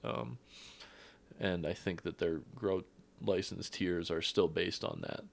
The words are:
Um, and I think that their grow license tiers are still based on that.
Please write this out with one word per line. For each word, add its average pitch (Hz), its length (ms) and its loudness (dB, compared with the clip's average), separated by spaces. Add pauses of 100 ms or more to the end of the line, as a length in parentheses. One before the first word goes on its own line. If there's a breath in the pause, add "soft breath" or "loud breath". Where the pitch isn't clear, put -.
Um, - 360 -4 (1000 loud breath)
and 87 260 2
I 76 60 2
think 90 300 -2
that 87 160 -4
their 82 240 2 (120)
grow 95 300 0 (380)
license - 480 0
tiers 87 400 0
are 82 120 0
still 92 260 6
based 90 360 0
on - 180 -4
that. - 320 -6